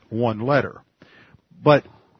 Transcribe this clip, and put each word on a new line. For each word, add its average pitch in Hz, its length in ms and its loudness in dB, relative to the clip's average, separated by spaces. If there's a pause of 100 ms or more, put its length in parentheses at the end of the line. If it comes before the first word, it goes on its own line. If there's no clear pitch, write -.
one 110 300 -4
letter. 123 420 -2 (800)
But 147 240 4 (340)